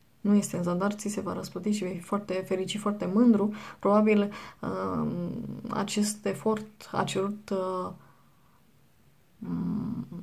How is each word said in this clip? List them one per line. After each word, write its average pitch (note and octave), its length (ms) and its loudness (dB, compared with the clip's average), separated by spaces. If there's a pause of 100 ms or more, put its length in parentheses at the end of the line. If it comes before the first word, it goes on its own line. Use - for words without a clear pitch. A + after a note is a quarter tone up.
(200)
Nu G#3 140 4
este G3 220 2
în F3 60 -2
zadar, F3+ 300 0
ți G#3 160 -6
se - 120 -4
va G3 120 -4
răsplăti F#3 380 -4
și G#3 140 0
vei F#3 100 -4
fi F3 60 -8
foarte G3+ 340 -4
fericit, F#3 460 -2
foarte G3+ 340 -2
mândru. G#3 380 6 (260)
Probabil, G#3 540 6 (280)
um, F#3 500 -2 (600)
acest G#3 560 -2
efort G#3+ 640 -4
a - 120 0
cerut, G3+ 460 -2
uh, F#3 420 -2 (2250)